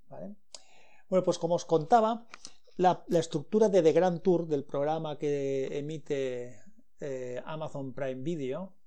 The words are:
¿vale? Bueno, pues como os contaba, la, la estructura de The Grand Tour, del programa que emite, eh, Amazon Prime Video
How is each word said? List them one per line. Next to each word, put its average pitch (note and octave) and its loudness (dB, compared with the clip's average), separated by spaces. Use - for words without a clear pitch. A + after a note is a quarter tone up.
¿vale? E3 -12
Bueno, F#3 4
pues F3 2
como E3+ 0
os - -4
contaba, A3 2
la, F3 4
la E3+ 4
estructura G3+ 2
de F#3 6
The D#3 8
Grand E3+ 4
Tour, E3+ 4
del D3 -2
programa D3+ -4
que C#3 -2
emite, C3+ -6
eh, B2+ -8
Amazon D3 -8
Prime C3 -6
Video D#3 -6